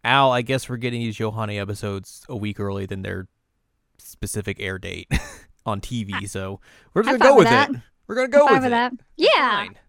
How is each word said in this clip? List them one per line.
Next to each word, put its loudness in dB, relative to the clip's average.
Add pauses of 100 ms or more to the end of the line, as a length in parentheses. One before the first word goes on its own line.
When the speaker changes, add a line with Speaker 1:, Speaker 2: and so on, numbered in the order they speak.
Speaker 1:
Al, 4
I 0
guess -4
we're -8
getting -6
these -6
Yohane -4
episodes -8
a -12
week -6
early -6
than -10
their -8 (680)
specific -10
air -6
date -12 (300)
<laughs> -18
on -4
T -8
V, -10
Speaker 2:
I, -6
Speaker 1:
so -10 (320)
we're 0
just 0
Speaker 2:
I'm -2
Speaker 1:
gonna 8
go 8
Speaker 2:
fine 10
with 8
Speaker 1:
with 4
Speaker 2:
that. 4
Speaker 1:
it. -6 (320)
We're -8
gonna -2
go 6
Speaker 2:
I'm 6
fine 8
Speaker 1:
with 2
Speaker 2:
with 0
Speaker 1:
it. 0
Speaker 2:
that. 0 (240)
Speaker 1:
It's 4
Speaker 2:
Yeah. 0 (100)
Speaker 1:
fine. -20 (100)